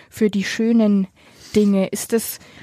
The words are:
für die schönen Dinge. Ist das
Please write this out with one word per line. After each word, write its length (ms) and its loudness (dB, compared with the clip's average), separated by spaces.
für 200 0
die 140 -2
schönen 640 2
Dinge. 340 2
Ist 240 -10
das 260 -4